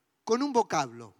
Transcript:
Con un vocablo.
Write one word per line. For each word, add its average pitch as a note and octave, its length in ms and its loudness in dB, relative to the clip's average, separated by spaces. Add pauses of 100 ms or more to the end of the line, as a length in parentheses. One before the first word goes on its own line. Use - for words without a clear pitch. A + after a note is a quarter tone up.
(240)
Con A#3 180 2
un C#4+ 100 -2
vocablo. C3 680 -2